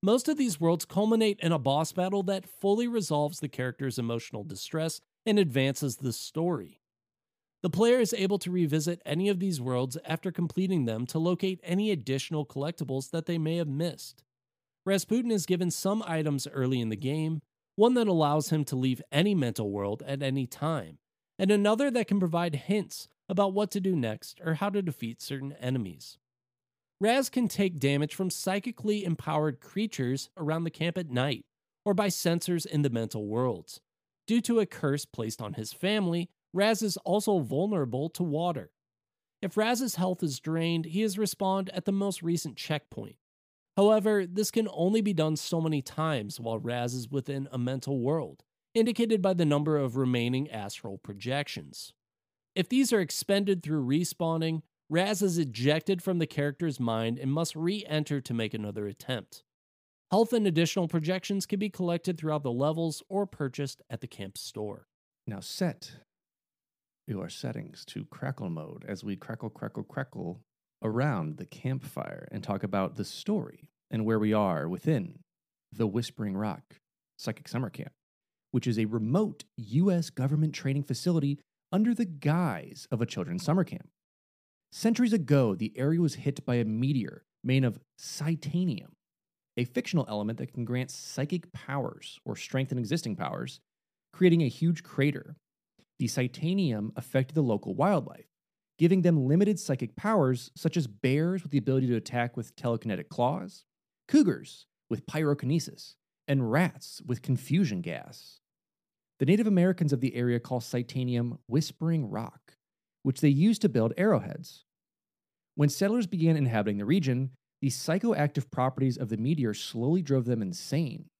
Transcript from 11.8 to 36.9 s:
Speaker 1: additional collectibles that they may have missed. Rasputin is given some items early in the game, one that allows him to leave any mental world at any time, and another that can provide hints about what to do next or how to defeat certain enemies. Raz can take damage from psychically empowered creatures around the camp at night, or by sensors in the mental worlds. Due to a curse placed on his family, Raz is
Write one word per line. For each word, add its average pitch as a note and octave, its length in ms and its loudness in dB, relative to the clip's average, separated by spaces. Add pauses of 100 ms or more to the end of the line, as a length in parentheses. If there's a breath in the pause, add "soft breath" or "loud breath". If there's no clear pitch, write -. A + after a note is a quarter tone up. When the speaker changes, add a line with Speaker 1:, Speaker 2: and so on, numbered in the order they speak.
Speaker 1:
additional C#3+ 540 -2
collectibles C3+ 680 -6
that E3 120 -2
they E3+ 140 -2
may D#3+ 180 0
have E3+ 120 0
missed. D3 540 -6 (600)
Rasputin A3 460 2
is G3+ 160 2
given F3+ 240 2
some G#3+ 360 0
items D#3 420 0
early C3 340 0
in A2+ 80 0
the A2 60 -2
game, D#3 440 -2 (340)
one A#3 200 6
that A#3 120 4
allows D#3 440 2
him D3+ 160 2
to C#3 100 -4
leave B2+ 240 2 (100)
any F#3 240 4
mental A#2 360 0
world G2+ 360 -2
at C#3 160 -6
any C3+ 240 0
time, B2+ 520 -4 (400)
and F#3+ 120 4
another G#3+ 400 4
that A#3 160 0
can G3+ 140 2
provide E3+ 340 0
hints - 540 -4 (220)
about G3 240 0
what G3+ 160 0
to G3+ 100 -4
do F#3 160 2
next A2+ 480 -4
or D#3+ 120 0
how G3 120 -2
to G3+ 140 -2
defeat B2 400 -6
certain C#3 300 -8
enemies. A#2+ 680 -4 (840)
Raz B3 300 4
can A#3+ 180 2
take F3+ 320 0
damage C#3+ 340 2
from F#3 160 -2
psychically G#3 760 -2
empowered D3+ 560 0
creatures C3+ 760 -4
around D#3+ 280 -2
the E3 60 -4
camp E3+ 280 -4
at E3+ 120 -6
night, B2 340 0 (400)
or G3+ 100 2
by G3+ 140 2
sensors E3+ 580 0
in D3 160 0
the C#3 80 4
mental A2+ 360 -2
worlds. A2 540 -2 (460)
Due A3+ 160 2
to A#3 180 4
a G3 60 4
curse C#3+ 400 -2
placed A2+ 360 -6
on G#2+ 120 -6
his A2 180 -8
family, F3+ 560 0 (260)
Raz G#3+ 280 2
is G3+ 160 -2